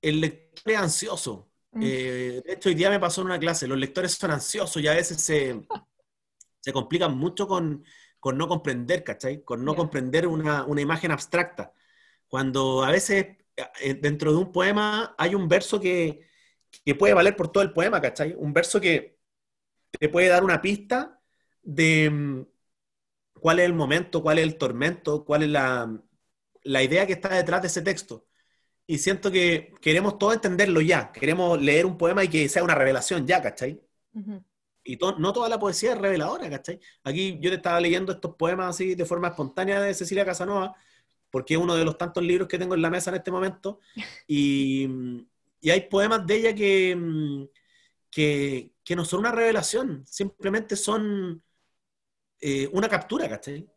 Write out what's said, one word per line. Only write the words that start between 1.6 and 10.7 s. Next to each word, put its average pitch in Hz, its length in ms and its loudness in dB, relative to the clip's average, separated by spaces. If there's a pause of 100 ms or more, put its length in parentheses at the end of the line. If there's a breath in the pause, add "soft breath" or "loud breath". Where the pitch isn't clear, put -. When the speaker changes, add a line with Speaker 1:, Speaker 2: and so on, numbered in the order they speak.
Speaker 2:
Mm. 220 180 -2
Speaker 1:
Eh, 127 520 -6
de 180 100 -8
hecho, 190 160 -2
hoy 170 60 2
día 190 140 4
me 202 100 2
pasó 180 220 -2
en 185 60 -4
una 180 120 -2
clase, 160 280 -2
los 135 100 -2
lectores 170 360 -4
son 180 180 -2
ansiosos 165 500 -4
y 151 60 2
a 151 60 4
veces 175 280 0
se, 131 480 0
Speaker 2:
<laughs> - 880 -18
Speaker 1:
se 135 120 -8
complican 151 440 0
mucho 185 320 -4
con, 165 360 -4 (360 soft breath)
con 131 180 -4
no 160 100 -2
comprender, 147 560 -2
¿cachai? 135 400 -8
Con 120 200 -8
no 151 100 0
Speaker 2:
Ya. - 20 -4
Speaker 1:
comprender 151 500 0
una, 151 380 0
una 143 160 -2